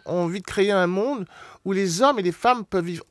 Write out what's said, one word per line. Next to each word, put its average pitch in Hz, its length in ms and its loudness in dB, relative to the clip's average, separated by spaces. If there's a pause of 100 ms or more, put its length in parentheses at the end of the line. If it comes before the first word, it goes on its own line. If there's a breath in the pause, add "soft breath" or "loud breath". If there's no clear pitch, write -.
ont 175 180 -2
envie 175 160 -4
de 190 60 -14
créer, 202 260 2
un 185 160 4
monde 202 380 -2 (400 loud breath)
où 190 60 -2
les 190 300 0
hommes 269 180 4
et 196 40 -2
les 175 80 0
femmes 233 340 0
peuvent 180 200 -4
vivre 170 260 -8